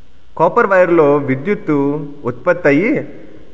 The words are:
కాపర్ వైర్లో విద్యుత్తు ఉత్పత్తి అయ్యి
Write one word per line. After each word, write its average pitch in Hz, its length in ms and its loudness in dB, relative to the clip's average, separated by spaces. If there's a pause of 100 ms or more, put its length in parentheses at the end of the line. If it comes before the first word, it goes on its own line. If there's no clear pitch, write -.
(400)
కాపర్ 196 320 2
వైర్లో 175 360 6 (220)
విద్యుత్తు 151 480 -2 (520)
ఉత్పత్తి 170 420 0
అయ్యి 185 200 2 (600)